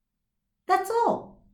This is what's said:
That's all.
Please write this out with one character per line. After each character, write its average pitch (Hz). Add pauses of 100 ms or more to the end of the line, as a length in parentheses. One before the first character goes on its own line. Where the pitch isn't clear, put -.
(680)
That's 381 (180)
all. - (160)